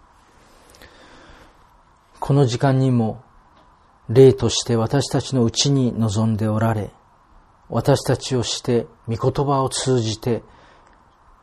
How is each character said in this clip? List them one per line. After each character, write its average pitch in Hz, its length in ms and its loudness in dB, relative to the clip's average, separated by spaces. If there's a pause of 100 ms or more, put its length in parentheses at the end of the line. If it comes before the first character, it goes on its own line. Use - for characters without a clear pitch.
(2250)
こ - 140 -2
の 139 120 4
時 120 120 -2
間 135 220 0
に 131 120 2
も 113 300 -2 (880)
霊 131 240 8
と 113 160 -2
し - 140 -4
て 120 120 -2
私 117 340 -2
た 135 120 -2
ち - 140 -6
の 123 80 2
う 117 80 0
ち - 200 0
に 127 260 2
臨 110 360 0
ん 107 40 -2
で 110 100 -2
お 107 120 0
ら 113 140 0
れ、 107 180 -6 (800)
私 127 340 0
た 131 120 -2
ち - 200 -6
を 120 80 0
し - 180 -8
て 117 260 -2 (200)
御 117 240 -4
言 143 140 -2
葉 139 180 0
を 127 60 -2
通 131 320 0
じ 110 180 -4
て 113 240 -4 (1000)